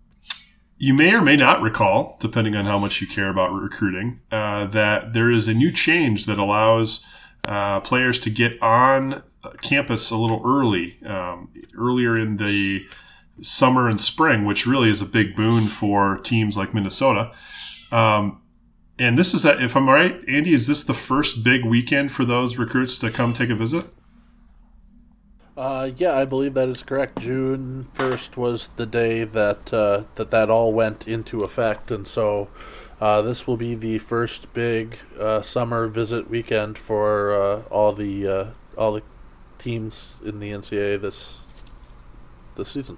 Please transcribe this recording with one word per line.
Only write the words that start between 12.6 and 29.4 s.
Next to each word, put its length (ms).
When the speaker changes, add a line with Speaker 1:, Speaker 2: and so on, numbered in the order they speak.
Speaker 1:
summer 480
and 120
spring, 440
which 220
really 220
is 120
a 60
big 280
boon 320
for 520
teams 380
like 160
Minnesota. 600
Um, 520
and 180
this 160
is, 100
a, 160
if 160
I'm 120
right, 400
Andy, 240
is 160
this 160
the 100
first 480
big 220
weekend 480
for 120
those 320
recruits 420
to 120
come 220
take 180
a 60
visit? 340
Speaker 2:
Uh, 400
yeah, 200
I 80
believe 300
that 140
is 160
correct. 340
June 760
first 440
was 400
the 100
day 380
that, 480